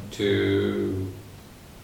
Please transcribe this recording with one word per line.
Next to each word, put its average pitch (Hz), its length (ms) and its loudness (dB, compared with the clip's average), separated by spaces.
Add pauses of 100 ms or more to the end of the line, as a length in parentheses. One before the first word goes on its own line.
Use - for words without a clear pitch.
(120)
to, 101 1000 2 (720)